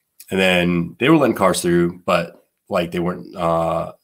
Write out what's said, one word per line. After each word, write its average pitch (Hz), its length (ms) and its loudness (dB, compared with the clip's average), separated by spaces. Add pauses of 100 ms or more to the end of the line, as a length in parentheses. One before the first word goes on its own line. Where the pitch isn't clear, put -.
(300)
and 95 100 -2
then 87 580 0
they 131 120 2
were 160 80 6
letting 123 180 2
cars 90 240 2
through, 87 460 0
but, 87 420 -4 (220)
like, 87 220 -4
they 90 60 -4
weren't, 87 380 -6
uh, 82 560 -2 (120)